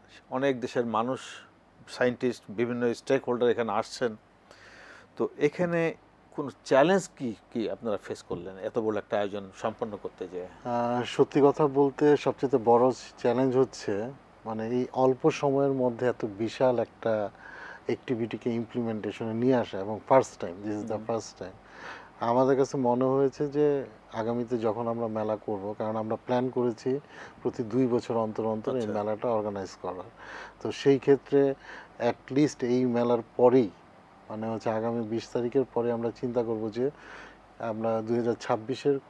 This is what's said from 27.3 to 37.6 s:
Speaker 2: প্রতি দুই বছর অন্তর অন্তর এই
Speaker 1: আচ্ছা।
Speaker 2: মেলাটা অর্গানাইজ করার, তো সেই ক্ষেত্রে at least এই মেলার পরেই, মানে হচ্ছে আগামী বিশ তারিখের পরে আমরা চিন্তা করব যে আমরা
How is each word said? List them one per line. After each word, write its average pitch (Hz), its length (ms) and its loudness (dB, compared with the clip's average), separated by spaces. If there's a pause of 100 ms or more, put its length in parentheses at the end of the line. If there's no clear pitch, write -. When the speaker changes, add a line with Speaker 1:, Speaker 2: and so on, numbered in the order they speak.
Speaker 2:
প্রতি 123 220 -4
দুই 123 240 0
বছর 117 300 0
অন্তর 110 280 -2
অন্তর 110 300 -2
এই - 20 -2
Speaker 1:
আচ্ছা। 107 140 -2
Speaker 2:
মেলাটা 107 360 -2
অর্গানাইজ 104 540 -2
করার, 92 280 -8 (520)
তো 110 100 -4
সেই 139 280 4
ক্ষেত্রে 139 540 4 (460)
at 120 380 -2
least 143 280 2
এই 123 200 2
মেলার 120 340 2 (180)
পরেই, 123 320 8 (600)
মানে 110 180 -6
হচ্ছে 113 220 -2
আগামী 113 340 -2
বিশ 110 300 -6
তারিখের 123 300 0 (100)
পরে 120 180 0
আমরা 117 200 -2 (100)
চিন্তা 120 220 -2
করব 110 300 -4
যে 127 180 -2 (680)
আমরা 113 420 -2